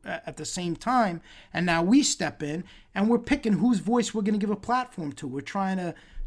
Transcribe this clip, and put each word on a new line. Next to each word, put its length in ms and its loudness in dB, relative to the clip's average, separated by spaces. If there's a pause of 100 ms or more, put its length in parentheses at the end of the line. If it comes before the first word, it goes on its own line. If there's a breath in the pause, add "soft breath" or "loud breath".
at 320 -10
the 80 -10
same 320 -4
time, 460 0 (320 loud breath)
and 100 0
now 180 4
we 200 6
step 400 -2
in, 220 -4 (300 loud breath)
and 140 2
we're 100 4
picking 360 0
whose 240 4
voice 340 0
we're 80 -2
gonna 160 0
give 140 -2
a 60 -2
platform 580 -4
to. 120 -10
We're 140 -8
trying 380 -2
to, 160 -6 (320 loud breath)